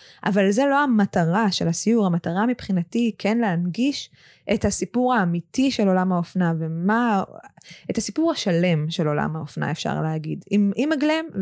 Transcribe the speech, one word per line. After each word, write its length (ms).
אבל 260
זה 160
לא 160
המטרה 680
של 160
הסיור. 380
המטרה 400
מבחינתי 520
היא 200
כן 200
להנגיש 720
את 100
הסיפור 500
האמיתי 560
של 180
עולם 240
האופנה, 460
ומה, 640
את 80
הסיפור 320
השלם 600
של 180
עולם 280
האופנה, 340
אפשר 320
להגיד, 480
עם, 260
עם 160
הגלם 320